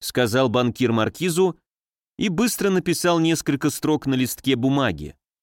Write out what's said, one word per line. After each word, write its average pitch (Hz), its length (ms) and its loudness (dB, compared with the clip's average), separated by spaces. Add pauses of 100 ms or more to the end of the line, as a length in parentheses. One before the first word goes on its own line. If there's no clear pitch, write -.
сказал 127 480 0
банкир 120 440 0
маркизу 160 640 0 (600)
и 214 100 0
быстро 196 420 0
написал 175 480 2
несколько 156 520 0
строк - 360 -2
на 135 80 0
листке 127 420 -2
бумаги. 117 600 -2 (260)